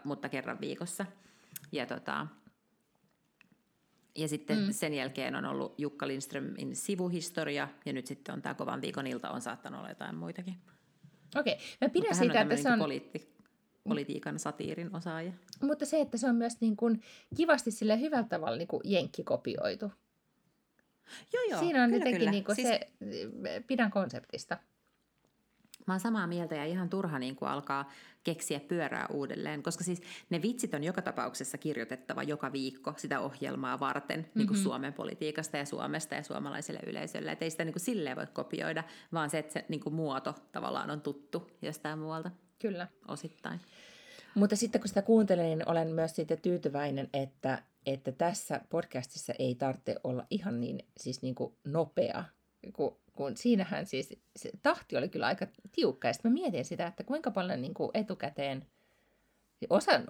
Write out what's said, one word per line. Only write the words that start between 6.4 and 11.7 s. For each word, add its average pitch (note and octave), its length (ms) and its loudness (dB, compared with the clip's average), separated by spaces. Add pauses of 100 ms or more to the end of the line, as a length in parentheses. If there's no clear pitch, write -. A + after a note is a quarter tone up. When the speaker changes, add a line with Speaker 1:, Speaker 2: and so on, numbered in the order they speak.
Speaker 1:
sivuhistoria, D#3+ 920 -2 (180)
ja C#3+ 60 -4
nyt B2+ 140 -4
sitten - 280 -10
on C#3 80 -8
tää C3 120 -4
Kovan C3+ 260 -4
viikon C3+ 260 -4
ilta, B2+ 240 -6
on B2 100 -6
saattanut - 400 -8
olla - 80 -10
jotain - 280 -10
muitakin. E3+ 380 -8 (840)
Speaker 2:
Okei, D4 160 4 (260)